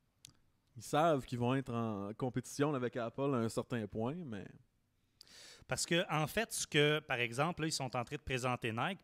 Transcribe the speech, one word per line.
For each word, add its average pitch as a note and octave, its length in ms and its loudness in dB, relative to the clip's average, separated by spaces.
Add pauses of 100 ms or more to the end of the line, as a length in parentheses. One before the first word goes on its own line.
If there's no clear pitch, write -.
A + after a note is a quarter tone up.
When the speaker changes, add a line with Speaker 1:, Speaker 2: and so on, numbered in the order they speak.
(760)
Speaker 1:
Ils G#2+ 60 -12
savent D3+ 420 4
qu'ils A#2+ 140 -2
vont A#2+ 140 4
être C3+ 180 0
en G#2+ 460 -2
compétition, C3+ 540 0
là, C#3+ 60 0
avec B2 200 -2
Apple C3 380 -2
à - 20 4
un A2+ 120 2
certain A#2 360 -2
point, A2+ 300 -4
mais B2 320 -10 (1200)
Speaker 2:
Parce C3 160 -2
que, E3+ 260 2
en D#3 140 2
fait, A3 260 -2
ce - 140 -4
que, D3+ 340 4
par C3 200 -2
exemple, C3+ 420 0
là, D#3+ 60 0
ils D#3 40 -2
sont C3 240 -4
en A#2+ 80 0
train C#3+ 120 -10
de - 60 -8
présenter B2 500 -2
Nike, C#3+ 320 -2